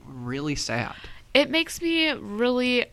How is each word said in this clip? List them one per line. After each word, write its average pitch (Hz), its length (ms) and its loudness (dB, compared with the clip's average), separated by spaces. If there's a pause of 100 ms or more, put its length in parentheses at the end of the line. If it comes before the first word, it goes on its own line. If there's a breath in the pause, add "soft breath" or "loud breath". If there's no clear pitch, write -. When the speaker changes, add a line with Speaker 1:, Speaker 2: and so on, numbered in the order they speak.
Speaker 1:
really 135 500 -4
sad. 117 380 -2 (400 loud breath)
Speaker 2:
It 277 160 6
makes 320 320 -2
me 330 300 2
really 247 800 2